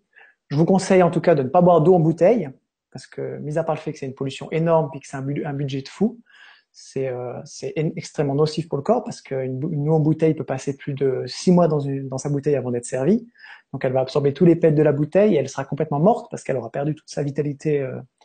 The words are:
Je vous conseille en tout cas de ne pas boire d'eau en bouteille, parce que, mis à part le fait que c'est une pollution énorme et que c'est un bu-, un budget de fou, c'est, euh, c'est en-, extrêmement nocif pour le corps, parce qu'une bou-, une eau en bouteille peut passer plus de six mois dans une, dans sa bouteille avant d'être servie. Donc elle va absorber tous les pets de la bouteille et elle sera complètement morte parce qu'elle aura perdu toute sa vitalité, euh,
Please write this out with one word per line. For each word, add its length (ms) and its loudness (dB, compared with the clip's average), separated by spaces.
Je 100 -4
vous 80 4
conseille 380 4
en 80 4
tout 100 -2
cas 140 4
de 80 2
ne 40 -2
pas 140 2
boire 200 6
d'eau 120 6
en 60 6
bouteille, 500 2
parce 140 -18
que, 320 -10
mis 200 -8
à 60 0
part 120 -4
le 40 -8
fait 140 -8
que 60 -18
c'est 80 -10
une 80 -10
pollution 360 -8
énorme 420 2
et 60 -12
que 80 -18
c'est 80 -12
un 60 -8
bu-, 240 -4
un 80 -6
budget 300 -6
de 40 -20
fou, 320 -2
c'est, 360 -8
euh, 260 -8
c'est 320 -14
en-, 180 -2
extrêmement 400 -4
nocif 320 0
pour 100 -4
le 60 -8
corps, 200 0
parce 180 -12
qu'une 380 -6
bou-, 120 -6
une 160 -2
eau 60 2
en 60 4
bouteille 340 2
peut 100 -6
passer 320 -6
plus 180 -10
de 340 -2
six 240 0
mois 160 6
dans 120 0
une, 300 -6
dans 80 -6
sa 120 -6
bouteille 260 0
avant 160 -2
d'être 140 -4
servie. 440 0
Donc 140 -4
elle 80 0
va 80 2
absorber 320 0
tous 120 2
les 100 8
pets 200 2
de 80 4
la 80 4
bouteille 440 2
et 20 2
elle 120 -2
sera 160 -8
complètement 340 -4
morte 300 2
parce 140 -12
qu'elle 140 -4
aura 140 -8
perdu 240 -4
toute 140 -18
sa 140 -6
vitalité, 560 -4
euh, 200 -8